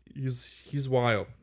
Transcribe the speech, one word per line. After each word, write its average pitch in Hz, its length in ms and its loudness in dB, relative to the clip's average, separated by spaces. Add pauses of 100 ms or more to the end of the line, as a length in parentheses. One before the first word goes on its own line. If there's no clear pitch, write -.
(140)
he's, 131 520 -6
he's 143 220 -4
wild. 120 380 4 (160)